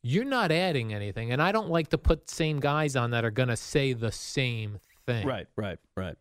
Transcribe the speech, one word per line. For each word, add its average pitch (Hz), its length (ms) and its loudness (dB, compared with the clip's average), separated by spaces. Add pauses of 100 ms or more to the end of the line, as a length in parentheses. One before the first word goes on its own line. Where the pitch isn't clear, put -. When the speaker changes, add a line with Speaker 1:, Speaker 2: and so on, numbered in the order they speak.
Speaker 1:
you're 147 200 2
not 247 280 2
adding 156 420 2
anything. 104 380 -4
And 131 100 2
I 180 100 4
don't 214 180 0
like 165 200 0
to - 80 2
put - 320 2
same 156 300 -2
guys 143 360 0
on 120 160 2
that 117 140 2
are 113 60 2
gonna 120 260 0
say 139 360 0
the 113 180 -2
same 113 680 -4 (300)
thing. 117 180 0
Speaker 2:
Right, 117 300 -4
right, 98 240 -4 (180)
right. 92 240 -6